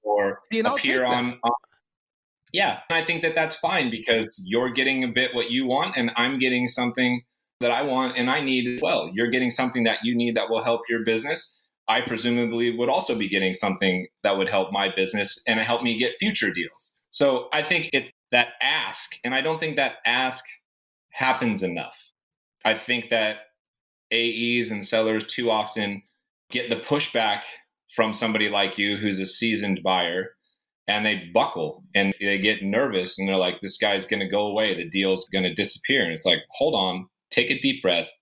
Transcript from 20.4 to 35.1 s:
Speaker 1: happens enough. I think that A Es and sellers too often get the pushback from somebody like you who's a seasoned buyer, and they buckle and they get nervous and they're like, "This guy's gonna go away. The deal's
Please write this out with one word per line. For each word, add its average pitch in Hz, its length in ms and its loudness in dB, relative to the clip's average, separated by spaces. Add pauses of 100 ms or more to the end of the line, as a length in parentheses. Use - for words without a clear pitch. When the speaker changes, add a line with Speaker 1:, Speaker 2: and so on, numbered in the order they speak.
Speaker 1:
happens 117 520 0
enough. 82 340 -6 (640)
I 110 100 4
think 117 360 -2
that 107 280 2 (720)
A 117 460 0
Es 113 120 0
and 101 160 -6
sellers 110 400 2
too 120 240 -2
often 107 520 -2 (500)
get 123 180 -4
the - 60 0
pushback 113 640 0 (540)
from 110 180 2
somebody 107 360 0
like 101 300 0
you 101 180 0
who's 101 220 -2
a 95 80 -2
seasoned 101 560 0
buyer, 90 480 0 (560)
and 104 180 0
they 92 300 -2
buckle 85 480 0 (120)
and 98 260 4
they 98 180 0
get 104 240 0
nervous 101 560 0
and 98 100 -2
they're 95 80 2
like, 90 240 0
"This 95 160 -4
guy's 101 300 0
gonna 98 220 -2
go 104 180 0
away. 104 280 0
The 85 140 -6
deal's 95 440 0